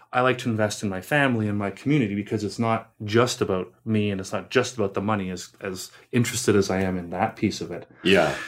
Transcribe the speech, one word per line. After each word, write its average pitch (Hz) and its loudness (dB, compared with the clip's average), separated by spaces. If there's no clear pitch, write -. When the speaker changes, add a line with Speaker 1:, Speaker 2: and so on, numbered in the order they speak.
Speaker 1:
I 127 2
like 127 2
to 127 -4
invest 107 0
in 107 0
my 92 -6
family 123 2
and 104 -2
my 101 -2
community 131 0
because 101 -2
it's 95 -6
not 113 0
just 113 2
about 92 -2
me 107 0
and 95 -6
it's 95 -10
not 92 -6
just 120 0
about 98 0
the 101 -4
money, 101 -2
as, 90 -8
as 92 -8
interested 117 2
as 98 4
I 92 2
am 92 0
in 87 -8
that 98 -2
piece - -2
of 82 -10
it. 82 -12
Speaker 2:
Yeah. 87 4